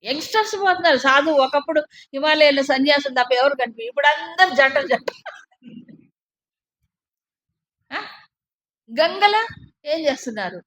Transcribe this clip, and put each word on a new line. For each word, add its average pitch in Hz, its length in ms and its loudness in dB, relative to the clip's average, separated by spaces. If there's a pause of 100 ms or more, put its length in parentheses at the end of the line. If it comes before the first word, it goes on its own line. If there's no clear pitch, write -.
యంగ్‌స్టర్స్ 359 520 -4
పోతున్నారు. 359 420 0
సాధు 277 320 2
ఒకప్పుడు 285 520 0 (320)
హిమాలయాల్లో 294 500 2
సన్యాసులు 277 520 0
తప్ప 254 180 0
ఎవరు 269 220 2
కనిపి-, 233 320 -6
ఇప్పుడు 285 200 0
అందరు 294 480 2
జంటలు 277 320 2
జంటలు. - 340 -4 (2750)
ఆ? 302 80 -8 (920)
గంగలో 381 520 2 (440)
ఏం 302 200 -2
చేస్తున్నారు? 214 600 -6